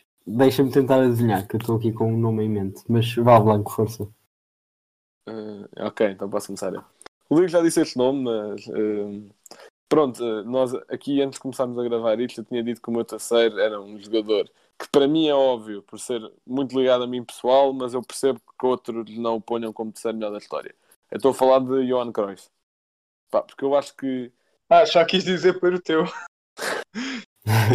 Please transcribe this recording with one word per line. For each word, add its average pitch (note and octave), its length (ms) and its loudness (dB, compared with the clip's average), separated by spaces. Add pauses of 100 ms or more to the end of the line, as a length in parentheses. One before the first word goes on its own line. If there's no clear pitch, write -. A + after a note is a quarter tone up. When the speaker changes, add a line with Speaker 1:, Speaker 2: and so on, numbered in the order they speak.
(260)
Speaker 1:
deixa-me C3 440 2
tentar C3 320 4
adivinhar, A#2 460 2
que - 80 -6
eu A2 40 0
estou A#2 160 -2
aqui A2 160 -2
com A2+ 200 -2
um A2+ 60 0
nome A2+ 260 0
em A2 40 -2
mente. G2+ 400 -4
Mas A#2 280 2
vá, A#2+ 240 6
Blanco, G#2+ 320 2
força. G#2+ 360 -4 (1200)
Speaker 2:
Eh, G#2+ 560 -12
ok, G#2+ 260 0
então G2 200 -10
posso G2+ 160 -4
começar F#2+ 260 -8
eu. F#2 120 -10 (440)
O C#3+ 60 2
Luís F3 160 4
já F3 100 4
disse E3 200 2
este D3+ 180 -2
nome, C3+ 240 2
mas, G#2+ 460 -6
eh, G#2 540 -4 (680)
pronto, C3 360 2
eh, A2 200 -4
nós B2 280 -2 (160)
aqui C#3 320 -2
antes C3+ 180 -2
de - 40 -20
começarmos B2 360 -6
a B2 40 -2
gravar A#2 380 0
isto, A#2+ 200 -6
eu A2 40 -10
tinha A#2+ 180 -4
dito A#2 180 -6
que - 80 -14
o A#2 40 -4
meu A#2 120 0
terceiro A2+ 540 0
era G#2+ 220 0
um G#2 180 -16
jogador G#2 500 -2 (300)
que - 140 -14
para C#3 160 6
mim D#3 180 2
é D3 80 2
óbvio, A2+ 480 0
por - 160 -20
ser A#2+ 220 -6 (260)
muito B2+ 320 -4
ligado B2+ 240 4
a B2 40 -4
mim B2 180 -6
pessoal, C3+ 480 2
mas B2+ 220 -6
eu B2+ 80 -4
percebo C3 360 -2 (220)
que B2+ 60 0
outros A2+ 520 -4
não A#2 180 -2
o A2 40 -4
ponham A2+ 320 -4
como A2 180 -8
terceiro A2 280 -6
melhor G#2+ 140 -6
da G#2 60 -10
história. - 360 -10 (360)
Eu - 60 -8
estou C3 140 4
a B2 40 0
falar C3 260 6
de C3 280 -2
Johan B2 240 -2
Cruyff. G2 360 -6 (840)
Pá, G#2+ 120 0
porque - 220 -12
eu C#3 100 0
acho C#3 220 -2
que B2+ 340 -6 (380)
Speaker 3:
Ah, E3+ 160 8
já E3 200 4
quis F#3 200 0
dizer F3+ 360 0
para F3+ 160 2
o F3 40 -4
teu. D#3+ 240 0
Speaker 2:
<laughs> - 1200 -10 (480)